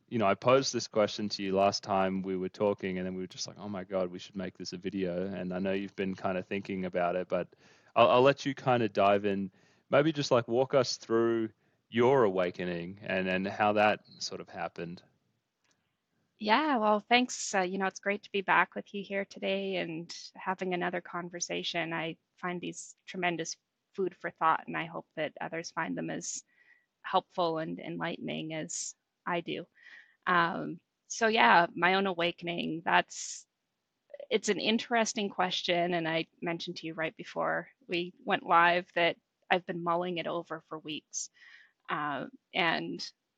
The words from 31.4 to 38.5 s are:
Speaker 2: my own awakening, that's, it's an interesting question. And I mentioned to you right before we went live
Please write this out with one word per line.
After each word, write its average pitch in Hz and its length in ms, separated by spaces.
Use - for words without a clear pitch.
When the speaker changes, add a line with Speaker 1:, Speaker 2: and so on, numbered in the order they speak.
Speaker 2:
my 175 200
own 196 120
awakening, 170 800
that's, - 600
it's 214 180
an 196 120
interesting 220 720
question. 180 640
And 165 120
I 165 200
mentioned 170 360
to 165 100
you 160 80
right 160 220
before 165 520
we 180 240
went 190 220
live 175 480